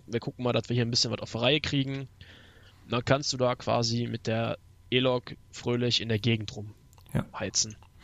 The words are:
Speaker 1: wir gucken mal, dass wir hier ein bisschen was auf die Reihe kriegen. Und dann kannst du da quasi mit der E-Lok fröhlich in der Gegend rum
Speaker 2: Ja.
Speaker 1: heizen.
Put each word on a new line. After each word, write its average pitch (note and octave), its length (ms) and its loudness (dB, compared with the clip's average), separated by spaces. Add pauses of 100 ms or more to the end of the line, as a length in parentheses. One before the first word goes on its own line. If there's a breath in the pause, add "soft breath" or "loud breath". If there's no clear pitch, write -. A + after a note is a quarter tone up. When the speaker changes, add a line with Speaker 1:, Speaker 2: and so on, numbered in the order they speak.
Speaker 1:
wir A2+ 120 -2
gucken - 240 -6
mal, A#2+ 100 2
dass A#2+ 160 0
wir A#2+ 60 0
hier A#2+ 100 4
ein A#2 60 -2
bisschen A2+ 200 2
was - 80 -4
auf - 120 -10
die A2+ 60 -8
Reihe C#3 240 4
kriegen. C3+ 400 -2
Und - 880 -18
dann A#2+ 140 -2
kannst - 280 2
du C3 40 -4
da B2 180 2
quasi A#2 520 0
mit A#2 200 -8
der A2+ 300 0 (320)
E-Lok B2+ 460 2 (160)
fröhlich A#2+ 500 0
in A2+ 80 -6
der A2 100 2
Gegend A2 360 0
rum G#2 180 -10 (400)
Speaker 2:
Ja. - 120 0 (120)
Speaker 1:
heizen. G#2+ 380 -4 (280 loud breath)